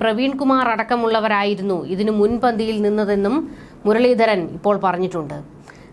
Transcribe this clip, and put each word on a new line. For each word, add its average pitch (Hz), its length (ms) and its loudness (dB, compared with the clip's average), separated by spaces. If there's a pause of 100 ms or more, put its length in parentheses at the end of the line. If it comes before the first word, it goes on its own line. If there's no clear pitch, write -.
പ്രവീൺകുമാർ 262 680 0
അടക്കമുള്ളവരായിരുന്നു 214 1160 0
ഇതിനു 190 260 -2
മുൻപന്തിയിൽ 220 680 0
നിന്നതെന്നും 208 720 0 (300)
മുരളീധരൻ 226 540 4
ഇപ്പോൾ 170 440 -2
പറഞ്ഞിട്ടുണ്ട്. 170 760 -4 (360)